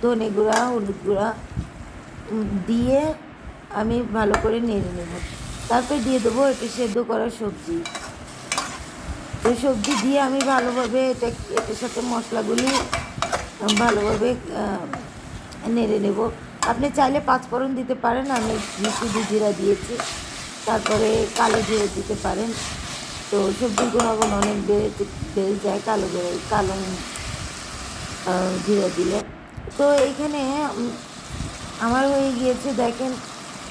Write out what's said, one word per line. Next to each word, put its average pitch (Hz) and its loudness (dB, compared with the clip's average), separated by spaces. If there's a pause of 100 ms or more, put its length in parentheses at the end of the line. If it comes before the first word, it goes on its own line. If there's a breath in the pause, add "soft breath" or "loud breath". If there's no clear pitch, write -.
ধনে 233 2
গুঁড়া, 220 4
হলুদ 208 -2
গুঁড়া, 208 2 (960)
উম, 214 -2 (180)
দিয়ে 262 4 (560)
আমি 233 0
ভালো 208 2
করে 220 2
নেড়ে 202 0
নেব। 175 -8 (500)
তারপরে 254 2
দিয়ে 254 4
দেবো 226 4
এটা 262 2
সেদ্ধ 233 0
করা 226 0
সবজি। 277 -4 (1600)
তো 240 4
সবজি 262 4
দিয়ে 277 4
আমি 269 4
ভালোভাবে 254 2
এটা, 240 0
এটার 220 -2
সাথে 240 -2
মশলাগুলি 233 0 (1120)
ভালোভাবে, 220 4 (220)
আহ, - -8
নেড়ে 220 2
নেব। 202 2 (360)
আপনি 247 2
চাইলে 277 6
পাঁচ 254 4
ফোড়ন 262 0
দিতে 254 0
পারেন, 254 2
আমি 220 2 (420)
শুধু 226 0
জিরা 208 4
দিয়েছি। 196 2 (680)
তারপরে 220 4 (100)
কালো 226 6
জিরে 208 2
দিতে - -4
পারেন। 202 0 (800)
তো 196 2
সবজির 240 0
গুণাগুণ 220 2
অনেক 202 0
বেড়ে, 208 2 (300)
বেড়ে 196 0 (100)
যায় 202 0
কালো 202 0
জিরে, 175 -2 (120)
কালো, 202 2
আহ, - -4
জিরে 196 4
দিলে। 180 2 (580)
তো 285 6
এইখানে, 285 2 (100)
উম, 240 -2 (920)
আমার 247 4
হয়ে 269 4
গিয়েছে 254 0
দেখেন। 240 0 (580)